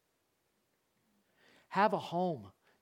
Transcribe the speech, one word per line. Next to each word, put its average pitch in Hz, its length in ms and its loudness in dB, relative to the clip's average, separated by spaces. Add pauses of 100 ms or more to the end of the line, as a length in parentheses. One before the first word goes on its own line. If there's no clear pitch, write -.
(1700)
Have 196 240 2
a 170 60 0
home 165 520 -4 (300)